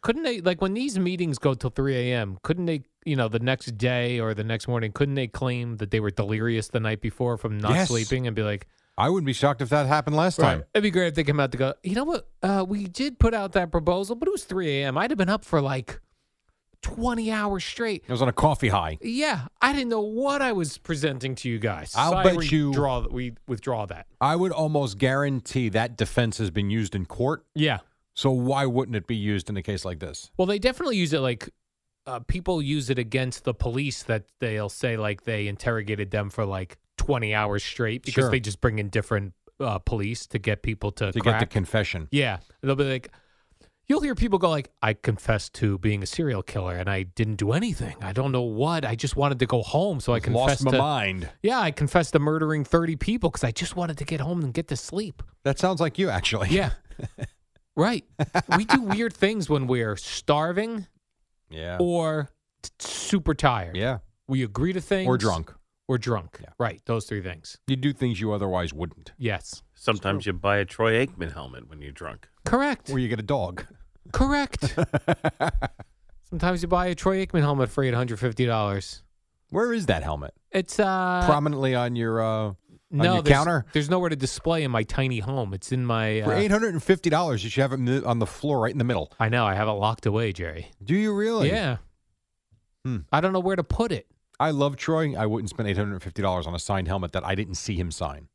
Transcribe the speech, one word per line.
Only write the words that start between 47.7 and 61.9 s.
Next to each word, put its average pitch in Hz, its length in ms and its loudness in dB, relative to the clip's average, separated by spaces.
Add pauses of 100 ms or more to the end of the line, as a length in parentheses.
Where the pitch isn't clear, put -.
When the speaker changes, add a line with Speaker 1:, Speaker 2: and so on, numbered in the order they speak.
Speaker 1:
I 95 100 -6
don't 131 200 -2
know 127 100 0
what. 139 420 0
I 113 120 -2
just 131 180 -4
wanted 139 240 2
to 127 80 4
go 117 160 2
home, 165 380 0
so 123 120 0
I 117 60 4
Speaker 2:
Just 123 140 0
lost 123 140 4 (120)
Speaker 1:
confessed 139 60 -2
Speaker 2:
my 135 80 4
Speaker 1:
to" 131 60 4
Speaker 2:
mind. 104 520 0 (100)
Speaker 1:
Yeah, 233 200 2
"I 175 100 2
confessed 151 440 2
to 160 40 6
murdering 151 460 0
thirty 165 320 2
people 202 340 0
'cause - 140 -4
I 117 80 0
just - 240 -6
wanted 165 220 -4
to 139 60 -6
get 151 160 -4
home 165 220 -2
and 131 100 -4
get 160 160 -4
to 139 80 -4
sleep." 185 460 -8 (220)
Speaker 2:
That 139 160 2
sounds 185 200 2
like 160 200 0
you, 185 100 2
actually. 101 400 0
Speaker 1:
Yeah. 165 200 2 (280)
Speaker 2:
<laughs> - 260 -10 (520)
Speaker 1:
Right. 202 280 2 (520)
We 214 80 4
do 262 160 4
weird 214 320 0
things 202 360 0
when 139 200 0
we're 117 260 0
starving 175 920 -2 (600)
Speaker 2:
Yeah. 82 300 -8
Speaker 1:
or 160 500 0 (320)